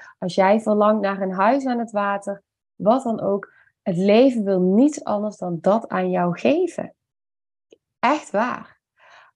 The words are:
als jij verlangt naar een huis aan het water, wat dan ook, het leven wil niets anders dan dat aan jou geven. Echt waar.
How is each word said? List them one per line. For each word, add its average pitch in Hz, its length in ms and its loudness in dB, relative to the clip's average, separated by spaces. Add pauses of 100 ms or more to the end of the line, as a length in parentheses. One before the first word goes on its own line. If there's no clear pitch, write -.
(180)
als 180 180 -6
jij 196 260 4
verlangt 214 400 2
naar 196 200 -4
een 190 120 -4
huis 233 320 0
aan 247 140 -4
het 226 120 -8
water, 202 520 -6 (320)
wat 233 280 2
dan 226 180 -4
ook, 196 320 -4 (280)
het 175 160 -4
leven 220 460 4
wil 190 180 0
niets 220 420 2
anders 208 340 -6
dan 175 240 -8
dat 220 260 0
aan 185 220 -2
jou 175 300 -2
geven. 320 560 -2 (1040)
Echt 277 320 -2
waar. - 480 -4 (560)